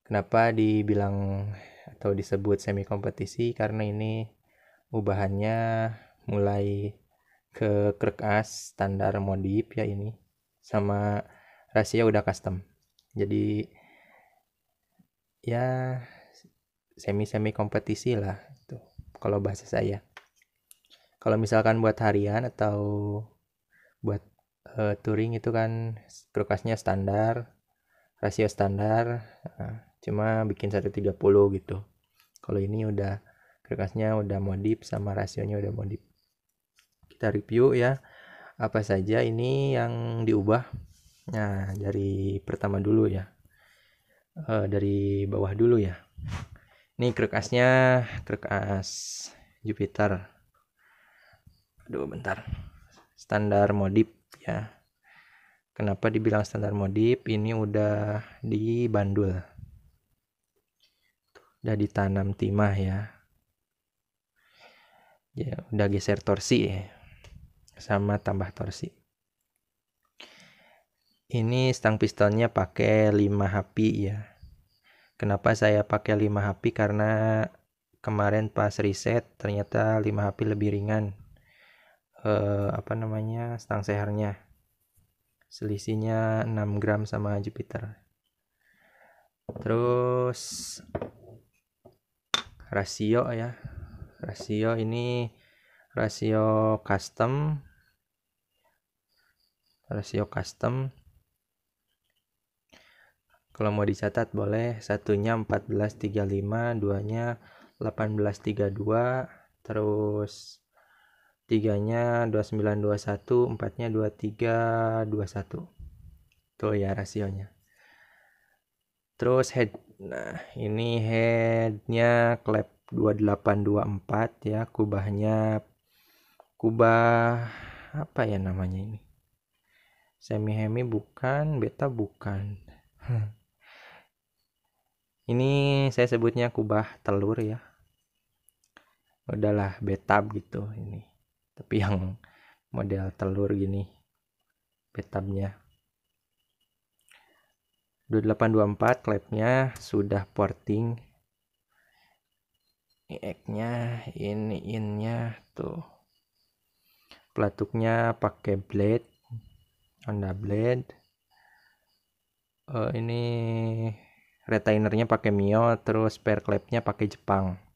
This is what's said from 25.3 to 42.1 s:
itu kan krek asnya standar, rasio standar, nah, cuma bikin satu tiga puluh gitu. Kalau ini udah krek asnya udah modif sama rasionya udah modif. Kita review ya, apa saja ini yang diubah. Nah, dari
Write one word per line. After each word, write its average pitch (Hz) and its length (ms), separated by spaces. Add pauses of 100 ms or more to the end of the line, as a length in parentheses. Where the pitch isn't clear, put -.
itu 117 160
kan 113 400 (400)
krek 104 160
asnya 110 240
standar, 104 800 (640)
rasio 104 320
standar, 110 720 (320)
nah, 110 320 (160)
cuma 110 400
bikin 104 240
satu 98 240
tiga 98 240
puluh 101 400
gitu. 95 240 (640)
Kalau 104 160
ini 107 240
udah 101 400 (400)
krek - 160
asnya 107 400
udah 98 240
modif 98 400
sama 101 320
rasionya 104 480
udah 101 80
modif. 107 320 (1040)
Kita - 240
review 113 400
ya, 123 320 (560)
apa 110 240
saja 101 400
ini 127 560
yang 117 480
diubah. 110 400 (640)
Nah, 101 400
dari 98 720